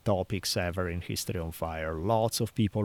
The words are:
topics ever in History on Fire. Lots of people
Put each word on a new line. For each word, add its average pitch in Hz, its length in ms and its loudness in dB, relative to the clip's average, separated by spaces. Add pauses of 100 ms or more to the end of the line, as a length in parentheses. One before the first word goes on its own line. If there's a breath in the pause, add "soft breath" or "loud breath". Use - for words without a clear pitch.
topics 95 540 0
ever 90 320 0
in 87 100 -2
History 92 400 -4
on 82 140 -2
Fire. 80 400 -2
Lots 110 480 2
of 110 120 -2
people 107 320 2